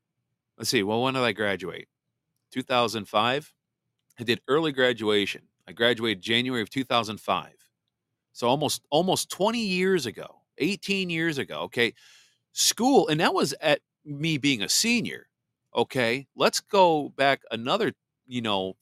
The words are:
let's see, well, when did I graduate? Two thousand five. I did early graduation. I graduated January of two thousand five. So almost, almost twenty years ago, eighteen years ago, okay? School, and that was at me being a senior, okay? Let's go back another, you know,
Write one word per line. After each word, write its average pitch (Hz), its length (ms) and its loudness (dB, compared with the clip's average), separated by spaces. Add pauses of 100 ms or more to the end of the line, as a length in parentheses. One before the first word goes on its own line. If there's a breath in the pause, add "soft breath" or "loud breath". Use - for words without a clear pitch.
(580)
let's 113 140 -6
see, 117 100 2
well, 107 220 0
when 131 100 0
did 131 80 -2
I 120 100 2
graduate? 95 560 -6 (640)
Two 131 120 -6
thousand 113 420 0
five. 120 480 0 (680)
I 120 40 -12
did 110 240 0
early 156 240 2
graduation. 110 720 2 (240)
I 95 60 -18
graduated 113 500 0
January 120 400 -2
of - 80 -10
two 135 120 -4
thousand 110 360 -2
five. 78 340 -4 (760)
So - 160 -4
almost, 139 420 0
almost 170 400 0
twenty 226 340 -2
years 180 440 0
ago, - 340 -12 (160)
eighteen 190 540 -2
years 160 260 -2
ago, 78 240 -6
okay? 113 320 0 (580 soft breath)
School, 240 560 2
and 156 120 0
that 196 160 2
was 170 260 0
at 151 200 2 (220)
me 147 360 -4
being 127 240 0
a 85 60 -2
senior, 170 580 -2 (480)
okay? 120 500 0 (100)
Let's 165 240 2
go 170 500 2
back 135 420 0
another, 127 420 -2 (320)
you 123 160 -6
know, 95 400 -2